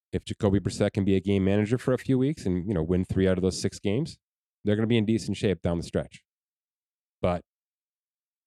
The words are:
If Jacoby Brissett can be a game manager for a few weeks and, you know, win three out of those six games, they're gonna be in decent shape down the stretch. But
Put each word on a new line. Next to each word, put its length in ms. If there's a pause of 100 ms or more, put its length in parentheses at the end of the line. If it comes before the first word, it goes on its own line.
(120)
If 120
Jacoby 360
Brissett 320
can 120
be 120
a 40
game 240
manager 320
for 160
a 60
few 180
weeks 300
and, 200
you 60
know, 100
win 220
three 220
out 100
of 60
those 180
six 200
games, 380 (460)
they're 120
gonna 100
be 100
in 80
decent 320
shape 260
down 160
the 60
stretch. 380 (960)
But 220 (1040)